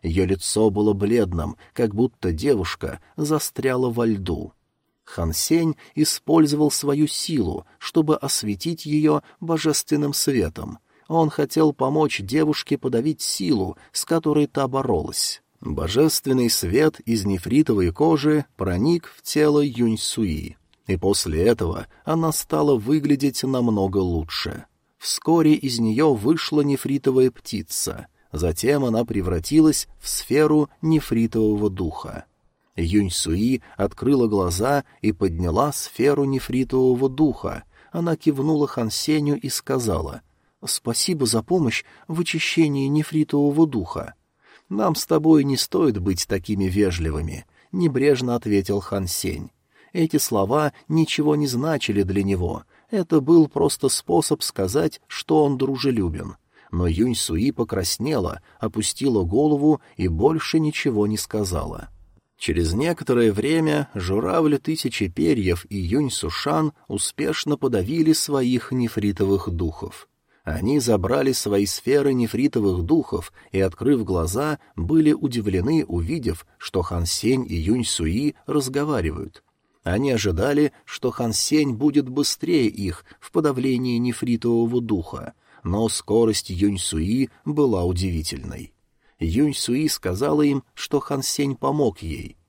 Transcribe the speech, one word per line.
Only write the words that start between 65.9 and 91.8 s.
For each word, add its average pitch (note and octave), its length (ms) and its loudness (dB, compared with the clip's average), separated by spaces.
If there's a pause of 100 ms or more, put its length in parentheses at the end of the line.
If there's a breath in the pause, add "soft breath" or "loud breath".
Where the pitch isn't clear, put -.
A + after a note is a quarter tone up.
Сушан D3+ 600 -2 (160 soft breath)
успешно D3 680 -4
подавили C3+ 560 2
своих B2+ 580 0
нефритовых G2+ 800 0
духов. - 580 -8 (380)
Они A2 340 0
забрали A#2+ 540 0
свои G2+ 320 0
сферы C#3 480 0
нефритовых A2+ 720 0
духов C3+ 500 -2 (180 soft breath)
и, G2 80 0
открыв A2 460 0
глаза, G2 520 -2 (200 soft breath)
были D3+ 340 4
удивлены, A#2+ 720 0
увидев, E2+ 640 -4 (100)
что - 240 -4
Хан F2 240 -2
Сень B2 400 0
и - 100 -6
Юнь G2+ 280 0
Суи A2 520 -2 (100)
разговаривают. C3+ 1000 -2 (400)
Они A2 260 -2
ожидали, A#2+ 600 2 (140 soft breath)
что - 260 -4
Хан A#2 220 -2
Сень D3+ 400 0
будет C#3 340 2
быстрее C#3+ 600 0
их F#2+ 360 -4 (160 soft breath)
в - 120 -20
подавлении B2+ 640 0
нефритового A#2 840 0
духа, A2 540 -6 (320 soft breath)
но G#2 240 0
скорость A2 600 0
Юнь F#2+ 300 0
Суи G#2 500 -2 (140 soft breath)
была C#3 400 0
удивительной. F2 920 -4 (480)
Юнь A#2+ 320 0
Суи C#3+ 360 -2
сказала C#3 540 0
им, C#3 200 2 (100)
что - 280 -2
Хан C3+ 220 -6
Сень C#3 340 -2
помог C#3 440 -2